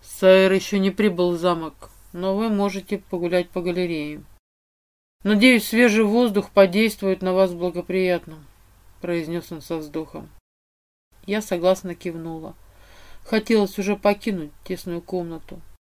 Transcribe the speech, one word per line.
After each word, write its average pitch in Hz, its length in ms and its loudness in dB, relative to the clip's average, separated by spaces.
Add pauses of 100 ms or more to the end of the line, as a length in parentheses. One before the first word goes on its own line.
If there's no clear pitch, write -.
«Саэр 190 520 6
еще 190 240 -2
не 190 140 2
прибыл 180 400 0
в 175 60 -2
замок, 165 520 -4 (240)
но 190 220 -4
вы 220 120 -2
можете 202 520 -2 (100)
погулять 175 400 -2
по 185 120 -6
галерее. 170 640 -6 (1000)
Надеюсь, 214 420 4
свежий 226 380 4
воздух 208 460 0
подействует 196 720 2
на 185 120 -2
вас 185 200 4
благоприятно», 175 840 -4 (640)
произнес 170 500 -6
он 160 100 -14
со 165 160 -8
вздохом. 156 520 -12 (960)
Я 208 160 -4
согласно 185 540 -2
кивнула. 165 600 -10 (680)
Хотелось 214 520 0
уже 202 180 -2
покинуть 202 560 -2 (120)
тесную 170 380 -8
комнату. 170 600 -10 (240)